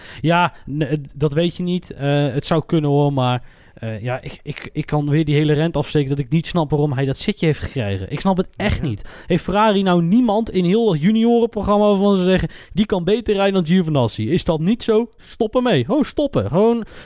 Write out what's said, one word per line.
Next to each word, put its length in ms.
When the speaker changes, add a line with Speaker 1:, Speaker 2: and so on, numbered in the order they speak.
Speaker 1:
Ja, 320
n-, 100
eh, 160
dat 180
weet 220
je 80
niet. 300
Eh, 400
het 120
zou 200
kunnen 240
hoor, 240
maar, 300
eh, 280
ja, 200
ik, 220
ik, 300
ik 120
kan 240
weer 160
die 100
hele 180
rent 240
afsteken 320
dat 100
ik 100
niet 180
snap 220
waarom 240
hij 120
dat 120
zitje 280
heeft 140
gekregen. 520
Ik 80
snap 180
het 180
echt 220
Speaker 2:
Ja. 60
Speaker 1:
niet. 220
Heeft 160
Ferrari 400
nou 180
niemand 500
in 140
heel 260
het 100
juniorenprogramma 840
waarvan 280
ze 80
zeggen, 260
"Die 120
kan 180
beter 320
rijden 180
dan 120
Giovinazzi"? 580
Is 200
dat 160
niet 240
zo? 340
Stop 380
ermee. 320
Oh, 160
stoppen. 440
Gewoon, 360